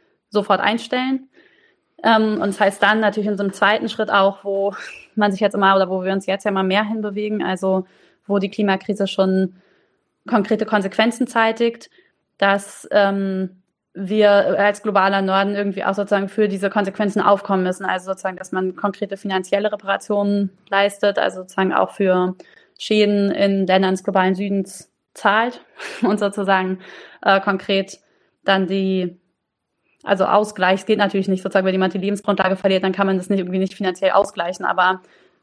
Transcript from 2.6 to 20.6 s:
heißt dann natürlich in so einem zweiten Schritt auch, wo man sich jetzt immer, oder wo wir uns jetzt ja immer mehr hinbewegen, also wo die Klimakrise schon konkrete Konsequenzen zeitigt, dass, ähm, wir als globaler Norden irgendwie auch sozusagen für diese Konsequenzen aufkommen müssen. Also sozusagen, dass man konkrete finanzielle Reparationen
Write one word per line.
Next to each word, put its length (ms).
heißt 220
dann 160
natürlich 300
in 80
so 80
einem 80
zweiten 360
Schritt 220
auch, 340
wo 300
man 160
sich 100
jetzt 140
immer, 220
oder 120
wo 140
wir 100
uns 140
jetzt 180
ja 60
immer 140
mehr 200
hinbewegen, 560
also 460
wo 140
die 100
Klimakrise 560
schon 480
konkrete 380
Konsequenzen 640
zeitigt, 600
dass, 540
ähm, 720
wir 320
als 520
globaler 400
Norden 320
irgendwie 280
auch 120
sozusagen 340
für 200
diese 200
Konsequenzen 540
aufkommen 400
müssen. 240
Also 240
sozusagen, 260
dass 160
man 240
konkrete 400
finanzielle 560
Reparationen 800